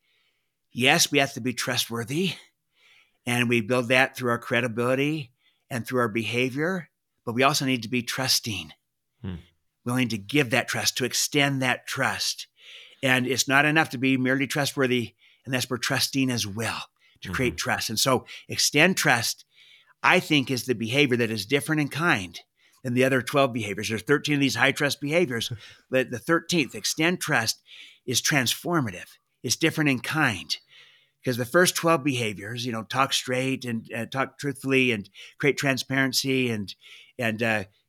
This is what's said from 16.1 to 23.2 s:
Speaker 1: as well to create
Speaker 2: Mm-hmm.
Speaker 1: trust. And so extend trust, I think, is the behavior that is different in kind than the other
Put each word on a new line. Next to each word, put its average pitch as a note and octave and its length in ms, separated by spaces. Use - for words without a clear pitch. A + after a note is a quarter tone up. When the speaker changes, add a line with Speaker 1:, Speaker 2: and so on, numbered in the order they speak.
Speaker 1:
as A2+ 160
well G#2 380
to F#2+ 100
create A#2+ 220
Speaker 2:
Mm-hmm. D#2 40
Speaker 1:
trust. - 320
And A2 100
so B2+ 260
extend D#3 500
trust, A#2+ 460
I E3 160
think, D3 320
is B2+ 140
the B2 100
behavior A#2+ 420
that A#2 140
is G#2 160
different C#3+ 340
in C#3 60
kind B2 520
than B2 100
the B2 100
other C3 200